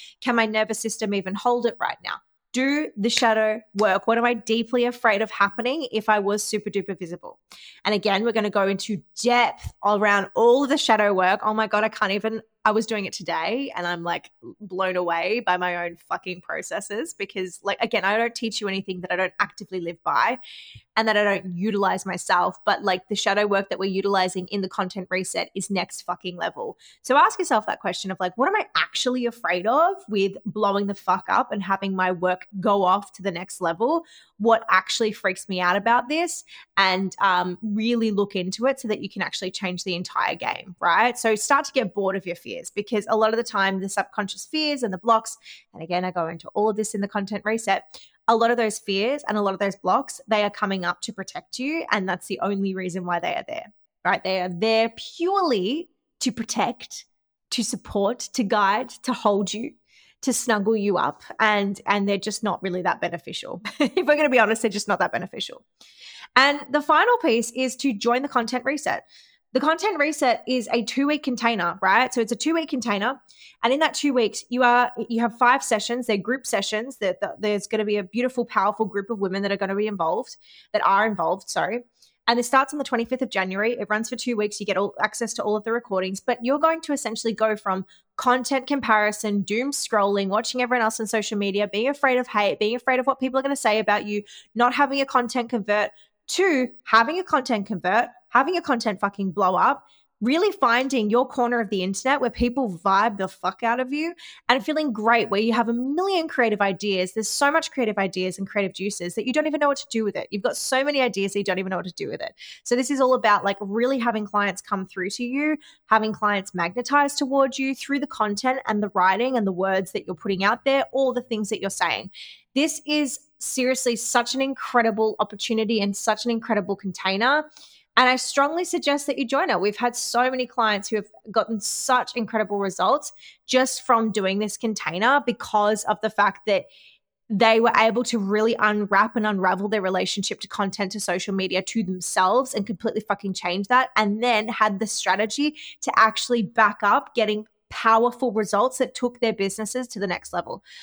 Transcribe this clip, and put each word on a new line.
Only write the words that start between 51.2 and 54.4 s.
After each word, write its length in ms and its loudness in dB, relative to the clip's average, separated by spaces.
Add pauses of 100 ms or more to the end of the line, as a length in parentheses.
you. 320 -4
And 160 2
that's 200 -4
the 120 -6
only 340 -2
reason 320 -6
why 140 -2
they 160 -4
are 120 -4
there, 260 -10 (320)
right? 180 0
They 160 0
are 100 -2